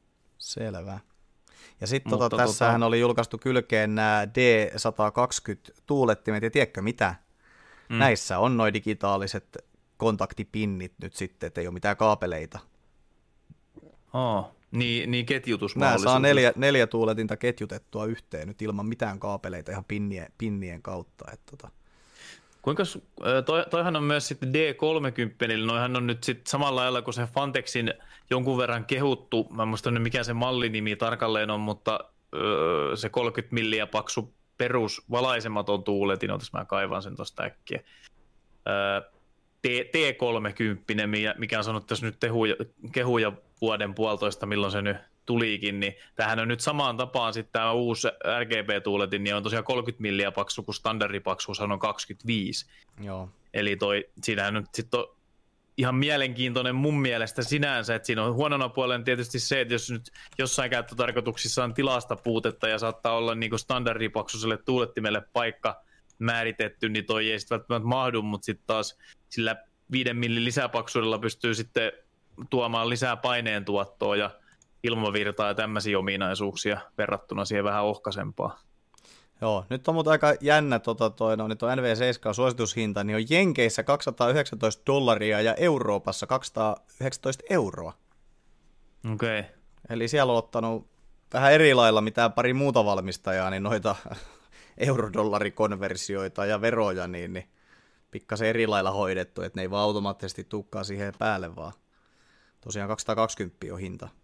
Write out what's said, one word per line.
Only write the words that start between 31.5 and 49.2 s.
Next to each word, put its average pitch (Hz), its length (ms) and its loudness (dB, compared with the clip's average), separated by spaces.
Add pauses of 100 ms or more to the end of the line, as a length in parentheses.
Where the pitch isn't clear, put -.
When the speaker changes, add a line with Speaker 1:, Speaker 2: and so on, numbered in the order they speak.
Speaker 2:
mutta, 107 400 -2 (340)
ö, 80 640 2
se 110 140 -4
kolmekymmentä 120 440 -2
milliä 107 340 0
paksu - 460 -4 (240)
perus 120 540 0
valaisematon 110 720 0
tuuletin, 98 480 2
otas - 220 -6
mä 98 120 -6
kaivan 98 380 -2
sen 101 120 -12
tosta - 280 -10
äkkiä. - 360 -8 (880)
Ö, 98 440 -2 (500)
T-, 123 300 -2
T 147 260 2
kolmekymppinen, 107 920 -2
mikä, 107 280 0
mikä 113 200 -4
on 107 60 0
saanut 110 240 -6
tässä 117 180 -4
nyt 110 140 -8
tehuja, 113 360 2 (360)
kehuja 120 400 2 (300)
vuoden 104 320 -2
puolitoista, 107 520 -2
milloin 101 260 0
se 101 100 -2
nyt 101 160 -2 (280)
tulikin, 104 540 0
niin 98 160 -4 (200)
tämähän 113 240 0
on 113 80 0
nyt 120 120 -2
samaan 143 380 0
tapaan 123 360 -2
sit 110 180 -8
tää 113 220 2
uusi 120 340 0 (320)
R 120 60 -2
G 113 40 -6
B-tuuletin, 101 720 0